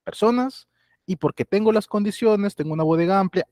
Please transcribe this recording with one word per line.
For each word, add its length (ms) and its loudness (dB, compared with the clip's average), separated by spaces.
personas 640 -2
y 100 -4
porque 280 -2
tengo 280 0
las 160 0
condiciones, 680 0
tengo 180 -6
una 120 -2
bodega 360 2
amplia, 320 -2